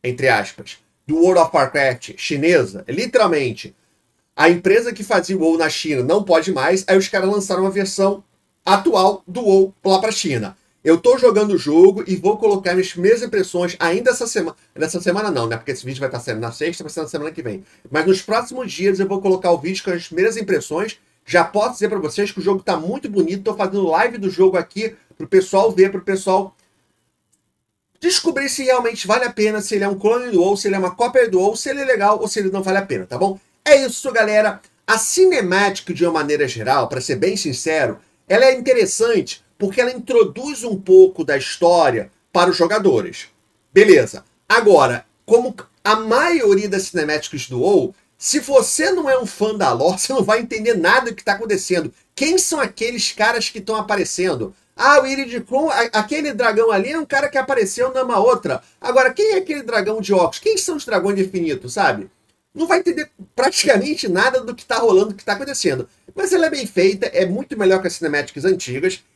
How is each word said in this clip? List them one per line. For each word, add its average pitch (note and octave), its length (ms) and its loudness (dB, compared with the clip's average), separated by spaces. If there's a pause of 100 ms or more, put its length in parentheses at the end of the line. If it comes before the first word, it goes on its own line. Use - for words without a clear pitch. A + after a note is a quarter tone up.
entre B2 240 -4
aspas, - 520 -2 (280)
do D3 80 -2
World F3 240 4
of E3 160 2
Warcraft C3+ 600 0
chinesa, D3 680 0
é - 60 -10
literalmente E3 800 -2 (600)
a D#3 140 4
empresa G3 440 2
que G#3 100 -14
fazia F#3+ 320 -2
o F#3 40 -4
WoW E3 180 2
na D#3+ 120 0
China D3 340 -4
não E3+ 180 0
pode F3 300 0
mais, E3 340 0
aí F#3+ 120 4
os F#3+ 100 0
caras F#3+ 220 -2
lançaram G3 320 -2
uma F#3+ 100 0
versão G3 520 -2 (400)
atual E4+ 600 2
do F#3 160 -8
WoW G3 320 4 (100)
lá F#3+ 160 2
pra G#3+ 120 -2
China. A#2+ 440 -4 (280)
Eu E3 140 4
tô A#3+ 200 4
jogando G#3+ 340 4
o F#3 60 2
jogo F3+ 480 6
e F#3 100 -2
vou F#3+ 220 0
colocar G3 360 0
minhas F#3 180 0
primeiras G#3+ 320 2
impressões F3+ 560 -4
ainda G3 320 0
essa A#3 160 -4
semana, F3 280 -4 (200)
nessa D#3+ 260 -4
semana G3+ 300 -2
não, A#2+ 160 -2
né? A2+ 100 -6
Porque C#3+ 140 -10
esse B2+ 140 -10
vídeo C3 140 -10
vai C3+ 100 -4
tá B2+ 100 -8
saindo A#2 200 -8
na A#2 120 -8
sexta, E3 320 -8
vai D#3 80 -14
ser E3 100 -8
na D3+ 60 -8
semana D3+ 240 -8
que E3 100 -14
vem. G2+ 220 -10 (260)
Mas D#3 160 -2
nos F#3+ 160 2
próximos A#3 500 -6
dias F#3+ 280 -2
eu F#3+ 80 0
vou G3 120 -4
colocar F#3 320 0
o F3 60 4
vídeo E3+ 260 -6
com G3 80 -4
as E3+ 140 -6
primeiras G3 320 -2
impressões. G3 600 -4 (260)
Já F3 180 2
posso A3 300 -2
dizer G3+ 160 -4
pra C#3 80 -4
vocês F3 340 -4
que - 80 -12
o - 20 -8
jogo F#3+ 220 -2
tá F3+ 140 -2
muito G#3 320 -6
bonito, G3 340 -2
tô G#3+ 120 -2
fazendo G3 320 -2
live A3 300 0
do G3 120 -4
jogo F#3 260 2
aqui G3+ 400 -4 (220)
pro D#3 100 -12
pessoal F#3+ 440 2
ver, F#3+ 200 4
pro G3 100 -8
pessoal F#3+ 540 -2 (1400)
descobrir C#4+ 500 0
se C4+ 140 -6
realmente B3 440 0
vale A#3+ 180 2
a A#3 60 -4
pena, G#3+ 300 0
se G#3+ 140 -6
ele G3+ 80 0
é G3 40 0
um G3 100 -2
clone A#3 340 0
do F#3 100 4
WoW, G3+ 160 2
se G#3+ 100 -4
ele G3 80 0
é F#3+ 40 -2
uma F#3 160 -4
cópia A#3+ 340 2
do F#3 100 2
WoW, G3+ 160 2
se - 140 -6
ele C#4 120 -4
é C4+ 40 -4
legal G#3+ 340 2
ou G#3+ 80 -4
se G#3+ 120 -4
ele F#3+ 100 -2
não F#3+ 140 -4
vale F#3+ 140 0
a G3 80 -2
pena, G2 200 -6
tá A#2 120 -10
bom? F#3+ 220 -2 (260)
É D4 100 8
isso, C4+ 360 -2
galera. G#3+ 500 0 (240)
A A3 120 2
cinemática, G3+ 960 2
de D#3+ 120 0
uma E3 80 0
maneira D3 340 0
geral, A#2+ 400 -2
pra B2+ 140 -6
ser B2+ 140 -4
bem F3+ 200 0
sincero, D3 640 -2 (280)
ela A3+ 180 4
é C4 100 6
interessante A#3 880 0 (140)
porque G3 240 -2
ela B3 100 0
introduz B3 720 0
um G#3 160 -6
pouco F#3 440 2
da D3+ 140 0
história C#3 760 0 (200)
para F3 180 4
os F3 80 -2
jogadores. E3+ 720 0 (460)
Beleza. F3+ 500 6 (240)
Agora, E3+ 580 4 (200)
como A#3+ 300 2 (280)
a G#3+ 120 4
maioria A3+ 720 2
das F#3+ 140 -4
cinemáticas D3+ 640 -6
do B2 140 -6
WoW, F#3+ 320 2 (240)
se - 220 -2
você C#4 520 2
não E4 180 -2
é C4 80 2
um B3 80 -2
fã G#3+ 300 -4
da F3 160 0
lore, D3 280 0
<laughs> - 0 -
você - 140 -4
não B3+ 100 0
vai G#3+ 160 2
entender A#3 360 -2
nada A3 360 2
do - 40 -12
que - 80 -20
tá G#3 100 -2
acontecendo. F#3+ 600 -4 (220)
Quem E4 220 0
são E4+ 220 -2
aqueles A#3 520 -4
caras A3+ 380 -2
que G#3+ 120 -12
tão A3 140 -6
aparecendo? F3+ 800 -4 (220)
Ah, C4+ 260 6
o C4 60 -4
Iridicon, C4+ 600 -4
a-, A#3 240 0
aquele C#4+ 400 -4
dragão A3+ 380 2
ali G#3+ 200 0
é E4 80 -4
um D4+ 60 -6
cara C#4 240 -2
que C#4 80 -2
apareceu B3+ 560 -2
numa A#3+ 260 0
outra. A#3 420 0 (180)
Agora, B3 340 2
quem G#4+ 200 0
é F#4+ 40 2
aquele D#4 260 -4
dragão A3 380 0
de G3 120 -2
óculos? F3 260 2
Quem G#4+ 180 0
são F4 180 -4
os C#4+ 100 -10
dragões G3+ 300 0
de G3 80 0
infinito, E3+ 440 -4
sabe? A#2+ 420 -2 (440)
Não D#4 120 -4
vai E4+ 140 2
entender E4+ 300 -4 (260)
praticamente B3+ 720 0
nada A#3+ 340 2
do A#3+ 140 -10
que - 100 -20
tá A#3 120 -2
rolando, G#3 320 4
do G3 60 -10
que - 100 -20
tá G#3 80 -2
acontecendo. G3 540 -4 (280)
Mas F#4+ 180 -4
ela E4 140 4
é - 20 0
bem C#4 160 -6
feita, G3 420 2
é F#3 180 0
muito A3 320 -6
melhor F#3 240 4
que F#3 60 -4
as E3+ 60 -2
cinemáticas D3 520 -4
antigas. F#3 580 -2 (120)